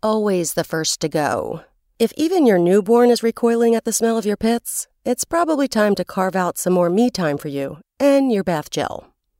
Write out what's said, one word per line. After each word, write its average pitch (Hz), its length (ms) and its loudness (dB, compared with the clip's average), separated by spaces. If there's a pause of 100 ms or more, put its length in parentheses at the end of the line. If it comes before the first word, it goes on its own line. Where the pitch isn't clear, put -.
always 208 500 0
the 165 100 -2
first - 380 -4
to 160 80 -2
go. 135 520 -4 (360)
If 226 180 0
even 330 300 2
your 196 140 6
newborn 208 500 4
is 233 140 2
recoiling 233 500 2
at 226 100 0
the 233 80 -6
smell 226 240 0
of 214 120 -2
your 208 100 -2
pits, - 500 -4 (160)
it's - 220 -2
probably 320 420 0
time 208 280 2
to 180 100 -4
carve 185 300 -4
out 180 240 -2
some 180 140 0
more 175 180 2
me 233 180 2
time 151 300 -4
for 156 80 -10
you 139 320 -8 (200)
and 277 320 2
your 196 120 0
bath 160 260 -4
gel. - 420 -6 (280)